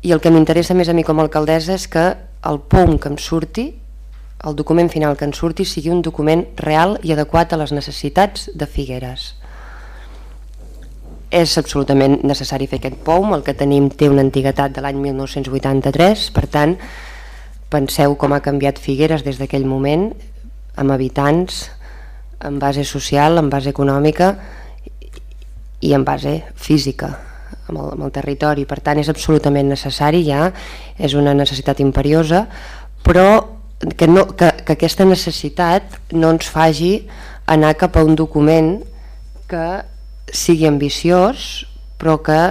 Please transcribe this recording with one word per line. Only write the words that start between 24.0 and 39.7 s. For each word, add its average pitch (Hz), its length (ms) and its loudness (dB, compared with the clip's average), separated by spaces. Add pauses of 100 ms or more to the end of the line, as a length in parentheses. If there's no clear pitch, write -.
i 139 140 2
amb 135 120 2
base 143 300 -4 (180)
física, 143 560 -2 (560)
amb 156 120 -10
el, 147 160 -8
amb 143 120 -8
el 135 80 -8
territori. 143 540 -2
Per 143 140 -6
tant, 147 180 2
és 147 100 -2
absolutament 143 600 2
necessari, 147 560 0
ja 151 240 0 (460)
és 139 200 -2
una 143 200 4
necessitat 135 460 0
imperiosa, 151 640 2 (600)
però 180 220 8 (680)
que 165 100 6
no, 185 200 8 (100)
que, 170 140 6 (140)
que 156 100 0
aquesta 165 320 2
necessitat 175 1080 0
no 160 200 4
ens 160 140 -4
faci 160 440 2 (580)
anar 156 280 6
cap 180 180 2
a 160 80 6
un 160 120 6
document 160 600 4 (720)
que 165 160 -4 (680)